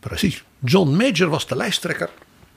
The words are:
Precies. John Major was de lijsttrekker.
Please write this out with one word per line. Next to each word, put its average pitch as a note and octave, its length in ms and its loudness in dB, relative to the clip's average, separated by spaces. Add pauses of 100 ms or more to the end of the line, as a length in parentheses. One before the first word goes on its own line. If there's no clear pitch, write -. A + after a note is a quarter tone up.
Precies. - 440 -4 (140)
John C#3+ 380 4
Major F#3 320 2
was D3+ 180 -2
de B2 100 -4
lijsttrekker. E3+ 540 -4 (460)